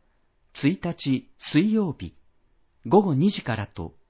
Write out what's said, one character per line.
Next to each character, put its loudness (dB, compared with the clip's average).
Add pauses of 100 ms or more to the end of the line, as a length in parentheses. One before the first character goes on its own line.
(540)
ー。 0
一 0
日 -4 (220)
水 2
曜 -2
日、 -12 (720)
午 6
後 0
二 4
時 -6
か -4
ら -6
と -12 (160)